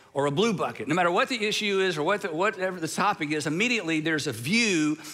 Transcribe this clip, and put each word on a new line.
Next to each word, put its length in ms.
or 120
a 40
blue 220
bucket. 360
No 60
matter 160
what 180
the 180
issue 340
is 160
or 60
what 200
the, 60
whatever 520
the 80
topic 420
is, 160
immediately 540
there's 260
a 60
view 680